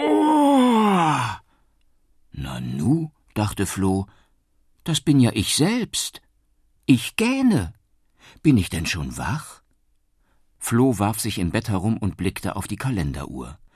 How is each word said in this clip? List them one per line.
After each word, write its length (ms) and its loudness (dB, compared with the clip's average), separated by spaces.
Uah! 1400 4
„Na 280 -12
nu“, 520 -2
dachte 320 -2
Flo, 420 -2
„das 160 -4
bin 220 4
ja 120 4
ich 220 -2
selbst. 680 -2
Ich 300 2
gähne. 580 0
Bin 140 6
ich 120 0
denn 160 -4
schon 320 -6
wach?“ 440 -8
Flo 420 2
warf 220 -2
sich 180 -6
im 120 -2
Bett 180 -4
herum 280 -2
und 200 -6
blickte 400 -6
auf 100 -8
die 100 -8
Kalenderuhr. 800 -6